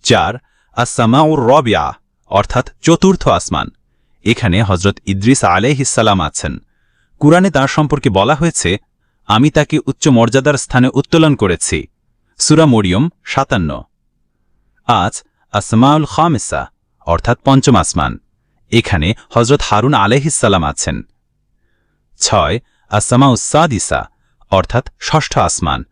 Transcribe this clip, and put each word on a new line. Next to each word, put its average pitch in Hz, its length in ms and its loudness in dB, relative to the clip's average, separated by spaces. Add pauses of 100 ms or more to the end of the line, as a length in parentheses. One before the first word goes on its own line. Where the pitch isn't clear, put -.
চার, 101 320 0 (420)
আসমাউর 131 640 2
রবিয়া, 113 520 2 (340)
অর্থাৎ - 440 -2 (120)
চতুর্থ 170 460 2
আসমান। 90 400 -4 (560)
এখানে 107 380 0
হযরত 98 420 0
ইদ্রিস 101 400 0
আলাইহিস 120 440 0
সালাম 107 320 0
আছেন। 80 380 -8 (600)
কুরআনে 175 320 4
তাঁর 135 180 0
সম্পর্কে 143 420 0
বলা 101 240 2
হয়েছে, 135 440 -2 (480)
"আমি 120 240 2
তাকে 151 360 0
উচ্চ - 220 -2
মর্যাদার 131 460 2
স্থানে 127 400 0
উত্তোলন 156 400 2
করেছি।" 87 520 -4 (520)
সূরা 156 280 4
মরিয়ম 110 420 2 (160)
সাতান্ন। 90 580 -4 (1040)
পাঁচ, 107 380 -2 (280)
আসমাউল 135 520 2
খামিসা, 143 640 -2 (400)
অর্থাৎ 87 380 -2
পঞ্চম 135 320 4
আসমান। - 420 -2 (520)
এখানে 101 440 0 (160)
হযরত 120 320 2
হারুন 120 320 0
আলাইহিস 135 400 0
সালাম 95 300 0
আছেন। 69 380 -6 (1160)
ছয়, 98 400 -2 (320)
আসমাউস 123 520 2
সাদিসা, 123 680 -2 (420)
অর্থাৎ 98 380 -2 (120)
ষষ্ঠ - 380 -2
আসমান। 92 540 -4